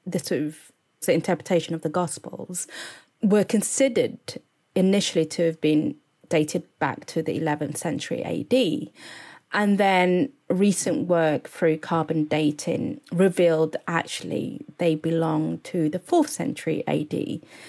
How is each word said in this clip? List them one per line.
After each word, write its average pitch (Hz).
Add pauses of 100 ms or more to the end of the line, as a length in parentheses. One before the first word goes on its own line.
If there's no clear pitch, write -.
the 185
sort 147
of 151 (340)
the 180
interpretation 165
of 160
the 165 (120)
Gospels, - (560)
were 202 (100)
considered 226 (560)
initially 190
to 165
have 165
been 151 (320)
dated 156 (160)
back -
to -
the -
eleventh 151
century -
A -
D. - (600)
And 202
then 180 (160)
recent 185
work 160
through 160
carbon 160
dating 151 (100)
revealed 170 (100)
actually - (140)
they 170
belong 160
to 160
the 170
fourth 311
century -
A 151
D. - (280)